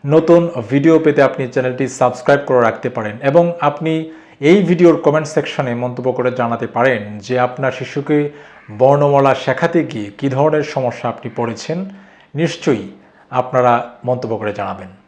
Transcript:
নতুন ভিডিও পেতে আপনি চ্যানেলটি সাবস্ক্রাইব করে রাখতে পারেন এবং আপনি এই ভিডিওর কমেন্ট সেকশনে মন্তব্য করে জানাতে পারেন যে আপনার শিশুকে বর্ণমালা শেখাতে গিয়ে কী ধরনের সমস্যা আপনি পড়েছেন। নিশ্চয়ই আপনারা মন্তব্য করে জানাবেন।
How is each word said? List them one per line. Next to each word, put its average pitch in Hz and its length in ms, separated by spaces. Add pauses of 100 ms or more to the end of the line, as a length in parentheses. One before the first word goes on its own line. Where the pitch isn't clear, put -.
নতুন 160 360 (280)
ভিডিও 143 300
পেতে 147 240
আপনি 135 240
চ্যানেলটি 127 400
সাবস্ক্রাইব 131 600
করে 123 140
রাখতে 117 280
পারেন 107 320
এবং 143 220 (180)
আপনি 160 320 (460)
এই 160 180 (120)
ভিডিওর 170 360
কমেন্ট 151 220
সেকশনে 139 480
মন্তব্য 123 360
করে 123 200
জানাতে 117 360
পারেন 120 340 (180)
যে 123 200
আপনার 127 320
শিশুকে 143 460 (600)
বর্ণমালা 139 580
শেখাতে 165 480
গিয়ে 110 240 (100)
কী 139 120
ধরনের 147 440
সমস্যা 123 360
আপনি - 260
পড়েছেন। 117 420 (580)
নিশ্চয়ই 131 520 (440)
আপনারা 127 420 (320)
মন্তব্য 123 320
করে 104 160
জানাবেন। 98 360 (180)